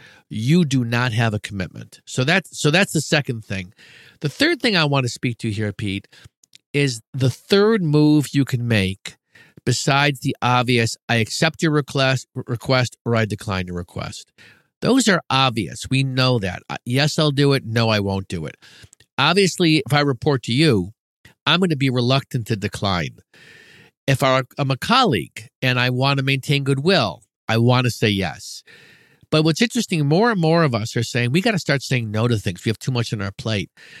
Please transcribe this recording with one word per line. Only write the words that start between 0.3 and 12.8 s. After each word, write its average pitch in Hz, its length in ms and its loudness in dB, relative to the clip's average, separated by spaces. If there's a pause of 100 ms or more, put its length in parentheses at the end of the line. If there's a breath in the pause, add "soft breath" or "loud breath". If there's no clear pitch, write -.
do 131 180 0
not 120 300 -2
have 117 180 0
a 104 80 -2
commitment. 101 640 -10
So - 180 -4
that, 175 240 0
so - 220 -2
that's 180 220 2
the 160 80 0
second 131 420 -2
thing. 95 300 -8 (480 loud breath)
The 151 80 -4
third 294 320 0
thing 220 160 0
I 160 80 2
want 139 200 0
to 120 40 -2
speak 120 300 -6
to 113 120 -4
here, 104 220 -4
Pete, 98 340 -6 (680 loud breath)
is 135 260 0 (140)
the 123 160 2
third 202 520 2
move 151 520 4
you 139 100 4
can 120 240 -4
make 95 480 0 (480 loud breath)
besides 139 560 0
the 139 220 -4
obvious, 123 560 2 (100)
"I 120 80 0
accept 135 460 -2
your 160 100 2
request, 135 640 0
request," 127 720 -2